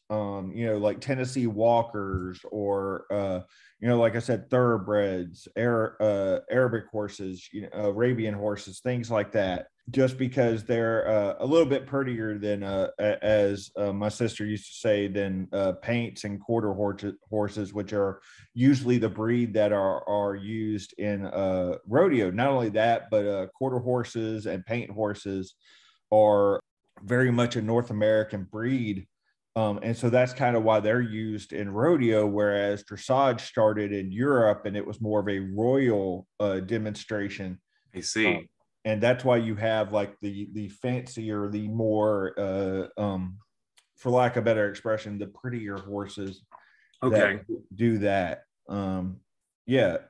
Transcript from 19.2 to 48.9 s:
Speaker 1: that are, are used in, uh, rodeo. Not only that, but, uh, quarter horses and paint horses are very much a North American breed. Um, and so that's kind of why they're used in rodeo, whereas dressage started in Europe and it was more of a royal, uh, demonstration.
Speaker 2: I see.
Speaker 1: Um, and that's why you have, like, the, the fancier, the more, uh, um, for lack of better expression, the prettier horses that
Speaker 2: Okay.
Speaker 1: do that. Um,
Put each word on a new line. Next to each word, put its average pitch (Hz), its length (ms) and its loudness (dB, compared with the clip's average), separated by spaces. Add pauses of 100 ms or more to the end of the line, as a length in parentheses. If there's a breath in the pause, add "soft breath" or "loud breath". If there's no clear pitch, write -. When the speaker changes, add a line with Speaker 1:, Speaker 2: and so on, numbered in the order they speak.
Speaker 1:
that 104 180 4
are, 95 360 0
are 101 260 0
used 107 640 -6
in, 101 260 -2
uh, 92 520 0 (100)
rodeo. 123 440 4
Not 117 180 2
only 123 220 0
that, 110 400 2
but, 104 160 2
uh, 98 280 -2
quarter 131 240 -4
horses 113 680 -4
and 92 200 -6
paint 117 240 -6
horses 98 640 -4 (580 soft breath)
are 104 480 6 (440)
very 123 260 2
much 120 260 2
a 110 60 0
North 113 280 0
American 107 520 2
breed. 107 640 -4 (500)
Um, 107 260 0
and 113 140 -2
so 123 140 0
that's 127 220 4
kind 123 240 2
of 110 80 2
why 110 160 6
they're 107 200 2
used 110 520 -6
in 101 180 -4
rodeo, 113 560 4
whereas 101 580 0
dressage 127 560 0
started 107 520 0
in 95 200 -4
Europe 117 540 4
and 101 100 -4
it 101 100 -4
was 107 140 -10
more 107 200 0
of 98 80 -2
a 98 100 -2
royal, 101 880 0 (120)
uh, 98 220 0
demonstration. 101 1000 -6 (340)
Speaker 2:
I 92 60 -10
see. 110 260 0
Speaker 1:
Um, 95 220 0 (360)
and 110 160 -2
that's 123 240 2
why 123 120 6
you 113 180 0
have, 107 380 0
like, 101 280 -2
the, 101 320 -8
the 101 160 -8
fancier, 110 800 -6
the 104 200 -4
more, 107 720 0
uh, 95 640 -4
um, 95 380 -4 (580)
for - 140 -4
lack 123 260 4
of 113 80 0
better 110 240 2
expression, 107 480 -6
the 101 120 -8
prettier 113 480 -8
horses 98 640 -10 (600 soft breath)
that 131 100 2
Speaker 2:
Okay. 104 280 4 (340)
Speaker 1:
do 113 240 4
that. 98 440 0 (260)
Um, 95 520 -4 (440)